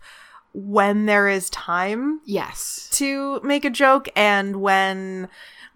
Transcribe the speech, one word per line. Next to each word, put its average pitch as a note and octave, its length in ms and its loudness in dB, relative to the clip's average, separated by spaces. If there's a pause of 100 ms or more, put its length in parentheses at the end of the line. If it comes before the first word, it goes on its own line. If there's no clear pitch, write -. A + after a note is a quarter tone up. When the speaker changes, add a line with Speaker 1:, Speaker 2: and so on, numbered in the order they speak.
(520)
Speaker 1:
when G3+ 540 2
there G3+ 220 4
is G3 220 0
time A3 760 -4
Speaker 2:
Yes. - 680 -6
Speaker 1:
to C#4 500 -2
make C#4+ 220 0
a C#4 60 0
joke C4+ 460 4
and G3+ 440 2
when F#3+ 680 0 (480)